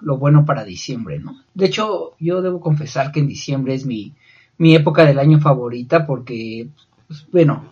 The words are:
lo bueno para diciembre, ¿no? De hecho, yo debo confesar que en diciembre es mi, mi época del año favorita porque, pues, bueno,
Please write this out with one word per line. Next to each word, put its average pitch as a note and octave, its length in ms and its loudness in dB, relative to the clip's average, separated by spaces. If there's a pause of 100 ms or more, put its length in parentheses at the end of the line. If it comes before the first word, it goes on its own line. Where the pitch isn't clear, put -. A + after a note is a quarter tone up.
lo C#3 160 -4
bueno D3 280 6
para A#2 180 -2
diciembre, F#2 560 -10
¿no? - 160 -14 (180)
De F#3 120 0
hecho, G#3+ 540 -4
yo F3 220 -2
debo F3+ 200 -4
confesar D3 500 -4
que D#3 80 -4
en C#3+ 80 0
diciembre C3+ 460 -6
es C3 120 -6
mi, A2 280 -8 (460)
mi D#3+ 160 6
época D#3+ 280 4
del C#3 160 4
año D3+ 220 6
favorita B2 640 0
porque, A2+ 600 -8 (400)
pues, - 240 -20
bueno, D#3+ 400 2